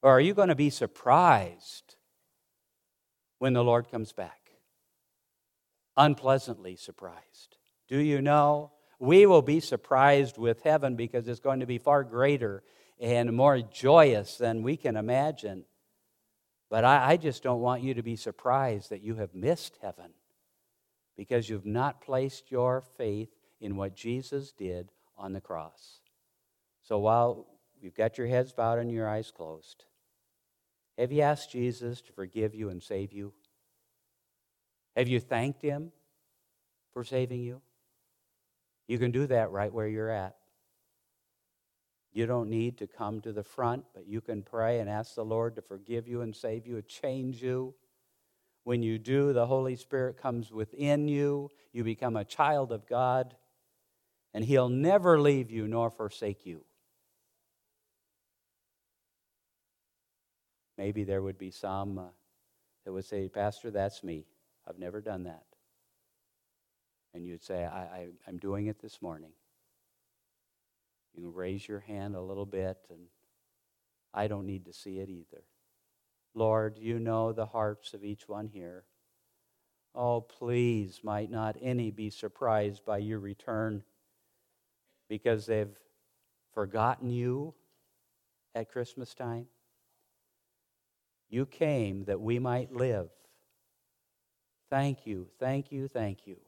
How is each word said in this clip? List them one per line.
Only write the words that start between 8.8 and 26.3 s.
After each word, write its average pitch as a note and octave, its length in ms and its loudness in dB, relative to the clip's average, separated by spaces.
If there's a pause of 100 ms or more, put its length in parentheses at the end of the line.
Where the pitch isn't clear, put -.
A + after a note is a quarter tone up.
We F3 260 10
will F3 180 10
be D3 160 4
surprised C#3 760 4
with A2+ 260 0
heaven C#3+ 320 2
because A#2 320 -4
it's A#2+ 120 -6
going C3+ 200 0
to B2+ 80 -4
be B2 100 -2
far C#3+ 260 4
greater A#2+ 600 0 (360)
and A#2+ 320 2
more C3 300 6
joyous B2+ 760 6
than A2+ 260 0
we C3+ 120 0
can A#2+ 220 -4
imagine. A2 680 -2 (1040)
But A2+ 160 2
I, C3+ 260 8
I F3 60 6
just D#3 260 -4
don't B2 160 0
want B2 240 0
you C3 100 -2
to A#2 80 -4
be A2+ 140 -6
surprised B2 720 0
that G2+ 140 -10
you A2 120 -6
have G#2 200 -6
missed B2+ 440 -2
heaven F2+ 320 -14 (1040)
because A2 320 -2
you've G#2 200 -6
not B2+ 340 -2
placed C3+ 480 -4
your B2+ 320 0 (160)
faith A2 320 -4 (320)
in G2+ 140 -6
what G2 200 -6
Jesus C3 560 -6
did F2+ 400 -10 (240)
on G2 180 -12
the F#2+ 80 -10
cross. - 580 -14 (840)